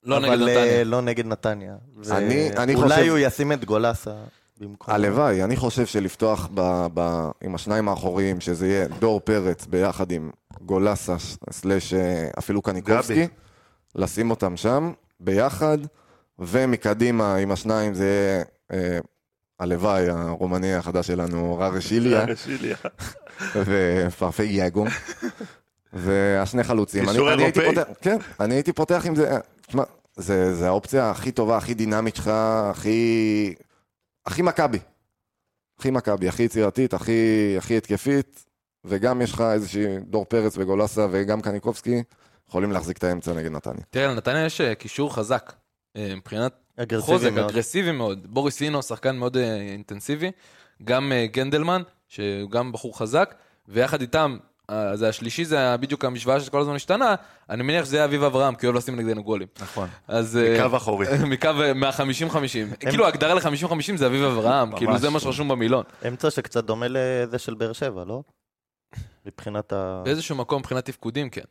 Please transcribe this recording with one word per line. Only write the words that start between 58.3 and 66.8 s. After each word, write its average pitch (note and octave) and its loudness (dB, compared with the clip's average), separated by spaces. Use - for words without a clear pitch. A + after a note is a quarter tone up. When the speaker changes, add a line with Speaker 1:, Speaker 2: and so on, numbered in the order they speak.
Speaker 1:
כי A#2 -2
הוא B2 4
לא B2 2
עושים B2 -4
נגדנו A2+ -2
גולים. G2+ -2
Speaker 4:
נכון. F#2+ -6
Speaker 1:
אז, A2+ 0
אה, A2+ 6
Speaker 4:
מקו B2 2
אחורי. G#2+ 0
Speaker 1:
<laughs> C#3 0
מקו, C3 0
אה, C#3 2
מהחמישים C3+ -2
חמישים. B2+ -2
Speaker 2:
הם C3+ 0
Speaker 1:
כאילו, A3 4
ההגדרה D3+ 2
לחמישים D#3 0
חמישים E3+ -2
זה C#3 2
אביב C3 2
אברהם, A#2+ 2
Speaker 4:
ממש. G#2 -8
Speaker 1:
כאילו, G#2+ 2
זה C#3+ 2
מה D3+ 0
שרשום C#3 -4
במילון. A#2+ 2
Speaker 2:
אמצע B2+ -2
שקצת A#2 -4
דומה A2+ -2